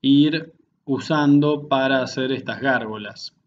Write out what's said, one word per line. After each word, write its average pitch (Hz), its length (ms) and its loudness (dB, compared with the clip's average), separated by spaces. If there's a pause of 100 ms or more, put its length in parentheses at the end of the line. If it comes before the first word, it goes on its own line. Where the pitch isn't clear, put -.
ir 147 500 2 (320)
usando 143 840 2
para 135 340 0
hacer 131 300 -4
estas 113 280 -8
gárgolas. 110 720 -6 (120)